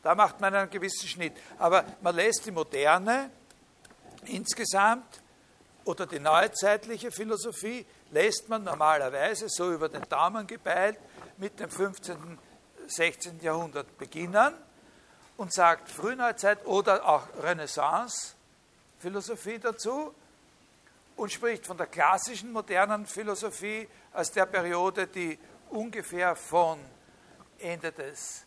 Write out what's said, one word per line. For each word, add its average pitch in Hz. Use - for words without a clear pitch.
Da 160
macht 202
man 196
einen 196
gewissen 190
Schnitt. 165
Aber 175
man 175
lässt 220
die 226
Moderne 185
insgesamt, 214
oder 175
die 160
neuzeitliche 208
Philosophie, 220
lässt 180
man 220
normalerweise, 151
so 180
über 156
den -
Daumen 185
gepeilt, 196
mit 196
dem 175
fünfzehnten, 175
sechzehnten 165
Jahrhundert 156
beginnen 180
und 190
sagt 170
Frühneuzeit 214
oder 196
auch 147
Renaissance-Philosophie 180
dazu 247
und 208
spricht 233
von 180
der 165
klassischen 190
modernen 208
Philosophie 208
als 170
der 190
Periode, 185
die 165
ungefähr 185
von 160
Ende 170
des 143